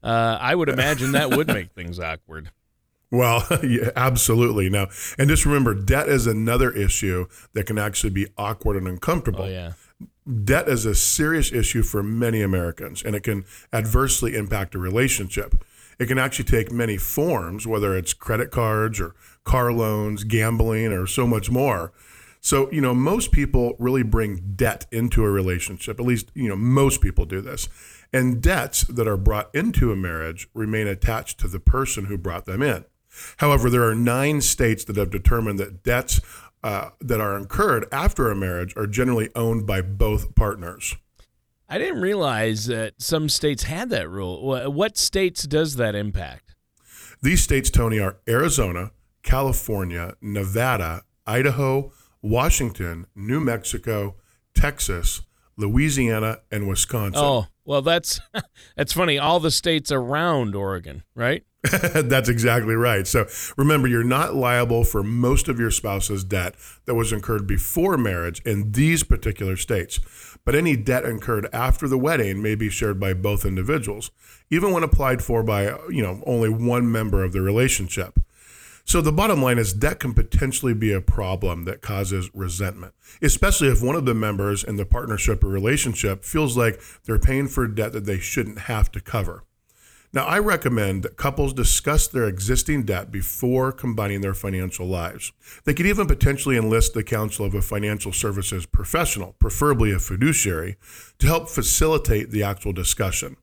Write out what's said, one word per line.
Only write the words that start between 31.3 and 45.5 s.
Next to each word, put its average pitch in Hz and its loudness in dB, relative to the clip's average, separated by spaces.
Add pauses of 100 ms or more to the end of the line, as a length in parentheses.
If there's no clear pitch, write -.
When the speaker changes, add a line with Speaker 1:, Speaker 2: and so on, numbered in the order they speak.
Speaker 2:
to - 0
the 90 -4
person 120 2
who 101 -6
brought 87 -6
them 95 -4
in. 127 0 (520)
However, 135 4
there 120 4
are 110 2
nine 131 2
states 117 2
that 101 -4
have 98 0
determined 104 2
that 92 -8
debts, 123 2 (420)
uh, 104 -4 (100)
that 117 -2
are 101 -2
incurred 117 0
after 139 2
a 101 0
marriage 92 -4
are 107 -4
generally 120 0
owned 113 0
by 95 0
both 104 0
partners. 98 -2 (720)
Speaker 1:
I - -6
didn't 294 -4
realize 117 0
that 113 -4
some 156 -2
states 147 0
had 214 -6
that 90 -4
rule. 92 -8
Wha-, 131 -2
what 185 -2
states 190 -2
does 151 0